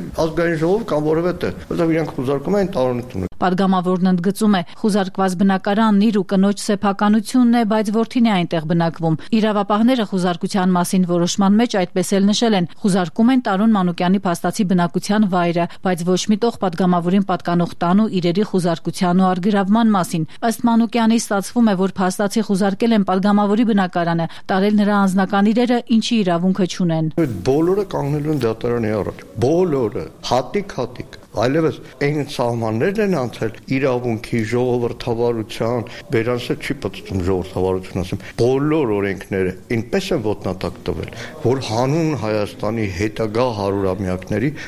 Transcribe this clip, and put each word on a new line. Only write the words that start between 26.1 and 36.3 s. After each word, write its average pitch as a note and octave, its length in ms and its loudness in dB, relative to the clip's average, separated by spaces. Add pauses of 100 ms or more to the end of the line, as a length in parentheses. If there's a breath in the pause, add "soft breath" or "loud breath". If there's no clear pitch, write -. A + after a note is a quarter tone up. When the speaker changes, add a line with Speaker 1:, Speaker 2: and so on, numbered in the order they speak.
Speaker 2:
իրավունքը F3+ 480 2
չունեն։ D#3+ 480 0
Speaker 1:
Այդ B2 160 -2 (100)
բոլորը E3+ 460 2
կանգնելու D3 400 -2
են C#3 140 -2
դատարանի A2+ 500 -2
առաջ, F2+ 260 -4 (220)
բոլորը, C3+ 600 0 (260)
հատիկ-հատիկ։ - 880 -4 (160)
Այլևս C3+ 380 2 (260 loud breath)
այն C#3+ 320 -2
սահմաններն A#2+ 720 0
են G3 140 0
անցել A2+ 400 -4 (200)
իրավունքի, B2 600 -2 (120)
ժողովրդավարության, A#2+ 1300 -2 (260 loud breath)
բերանսը A#2+ 480 -2